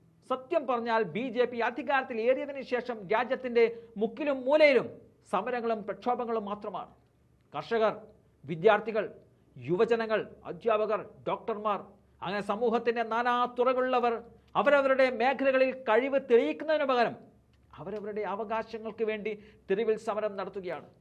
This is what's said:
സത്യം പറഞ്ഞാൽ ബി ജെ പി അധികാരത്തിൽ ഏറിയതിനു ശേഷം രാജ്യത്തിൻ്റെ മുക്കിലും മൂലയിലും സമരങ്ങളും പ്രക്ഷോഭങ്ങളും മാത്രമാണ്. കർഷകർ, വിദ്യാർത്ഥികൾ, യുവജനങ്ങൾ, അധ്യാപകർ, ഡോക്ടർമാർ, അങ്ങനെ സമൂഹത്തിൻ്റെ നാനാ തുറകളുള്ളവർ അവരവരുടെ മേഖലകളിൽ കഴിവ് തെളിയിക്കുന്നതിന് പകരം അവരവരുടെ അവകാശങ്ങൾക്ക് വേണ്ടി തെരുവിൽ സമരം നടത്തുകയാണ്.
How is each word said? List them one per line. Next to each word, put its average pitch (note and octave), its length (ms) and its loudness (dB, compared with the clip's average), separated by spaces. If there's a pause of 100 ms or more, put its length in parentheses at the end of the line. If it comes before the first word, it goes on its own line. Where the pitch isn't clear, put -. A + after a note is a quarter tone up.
(300)
സത്യം B3+ 400 -2
പറഞ്ഞാൽ A#3 320 0 (140)
ബി A#3 80 -4 (120)
ജെ B3 140 2
പി A#3+ 80 -8 (100)
അധികാരത്തിൽ B3+ 520 -4
ഏറിയതിനു C4+ 420 -2 (100)
ശേഷം A#3+ 240 -4 (160)
രാജ്യത്തിൻ്റെ A#3+ 520 2 (360)
മുക്കിലും C4+ 460 -2
മൂലയിലും C#4 420 6 (420)
സമരങ്ങളും A3+ 560 -2
പ്രക്ഷോഭങ്ങളും A3+ 640 -4
മാത്രമാണ്. G3+ 400 -10 (640)
കർഷകർ, G#3+ 400 0 (500)
വിദ്യാർത്ഥികൾ, G#3 600 2 (640)
യുവജനങ്ങൾ, G#3+ 520 2 (300)
അധ്യാപകർ, G#3+ 500 0 (280)
ഡോക്ടർമാർ, G#3 500 -4 (440)
അങ്ങനെ G3+ 280 -4
സമൂഹത്തിൻ്റെ A#3 520 2 (100)
നാനാ A#3+ 220 0 (240)
തുറകളുള്ളവർ B3 560 2 (460)
അവരവരുടെ C4+ 500 4 (100)
മേഖലകളിൽ C4 500 2 (180)
കഴിവ് C4 320 4 (100)
തെളിയിക്കുന്നതിന് D4+ 600 2
പകരം A3+ 260 2 (640)
അവരവരുടെ G#3 420 -8 (120)
അവകാശങ്ങൾക്ക് A3 760 -6
വേണ്ടി G#3+ 220 -4 (380)
തെരുവിൽ A3 260 2 (100)
സമരം G#3 300 -4
നടത്തുകയാണ്. F3+ 520 -8 (120)